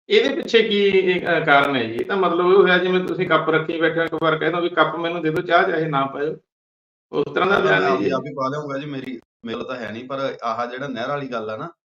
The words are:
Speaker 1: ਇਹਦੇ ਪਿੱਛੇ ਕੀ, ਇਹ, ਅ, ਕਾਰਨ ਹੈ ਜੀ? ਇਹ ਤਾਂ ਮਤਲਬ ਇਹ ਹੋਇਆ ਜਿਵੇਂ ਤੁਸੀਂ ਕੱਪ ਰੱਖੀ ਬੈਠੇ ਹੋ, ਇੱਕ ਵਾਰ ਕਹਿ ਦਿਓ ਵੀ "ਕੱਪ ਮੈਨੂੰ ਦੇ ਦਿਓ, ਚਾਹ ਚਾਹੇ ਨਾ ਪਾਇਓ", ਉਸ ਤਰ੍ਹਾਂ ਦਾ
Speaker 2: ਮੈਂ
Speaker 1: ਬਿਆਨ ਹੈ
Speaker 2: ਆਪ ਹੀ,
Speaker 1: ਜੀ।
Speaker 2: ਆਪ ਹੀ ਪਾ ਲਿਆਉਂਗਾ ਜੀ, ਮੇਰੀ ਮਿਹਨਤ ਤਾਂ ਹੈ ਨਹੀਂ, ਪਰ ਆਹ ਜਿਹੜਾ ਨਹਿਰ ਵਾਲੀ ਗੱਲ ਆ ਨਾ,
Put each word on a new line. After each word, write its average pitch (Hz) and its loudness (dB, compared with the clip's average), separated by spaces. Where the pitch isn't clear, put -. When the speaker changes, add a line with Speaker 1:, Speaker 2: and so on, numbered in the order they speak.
Speaker 1:
ਇਹਦੇ 233 4
ਪਿੱਛੇ 226 2
ਕੀ, 202 0
ਇਹ, 190 4
ਅ, 160 0
ਕਾਰਨ 143 4
ਹੈ 117 0
ਜੀ? 110 -6
ਇਹ 120 -4
ਤਾਂ 202 -4
ਮਤਲਬ 175 2
ਇਹ 190 6
ਹੋਇਆ 180 6
ਜਿਵੇਂ 185 2
ਤੁਸੀਂ 180 -2
ਕੱਪ 160 2
ਰੱਖੀ 160 0
ਬੈਠੇ 160 0
ਹੋ, 165 0
ਇੱਕ 160 -4
ਵਾਰ 156 0
ਕਹਿ 156 0
ਦਿਓ 175 -2
ਵੀ 170 0
"ਕੱਪ 160 0
ਮੈਨੂੰ 170 -4
ਦੇ 156 -2
ਦਿਓ, 170 -2
ਚਾਹ 180 4
ਚਾਹੇ 165 -2
ਨਾ 139 0
ਪਾਇਓ", 143 -6
ਉਸ 143 -2
ਤਰ੍ਹਾਂ 180 2
ਦਾ 196 2
Speaker 2:
ਮੈਂ 190 2
Speaker 1:
ਬਿਆਨ 190 2
ਹੈ - 0
Speaker 2:
ਆਪ - 0
ਹੀ, - -2
Speaker 1:
ਜੀ। - 0
Speaker 2:
ਆਪ 131 -2
ਹੀ 151 -12
ਪਾ 131 -4
ਲਿਆਉਂਗਾ 143 -6
ਜੀ, 147 -8
ਮੇਰੀ 131 -10
ਮਿਹਨਤ 117 -8
ਤਾਂ 127 -8
ਹੈ 107 -10
ਨਹੀਂ, 117 -12
ਪਰ 135 -6
ਆਹ 117 -4
ਜਿਹੜਾ 131 -8
ਨਹਿਰ 120 -6
ਵਾਲੀ 143 -6
ਗੱਲ 110 -6
ਆ 107 -8
ਨਾ, 160 -10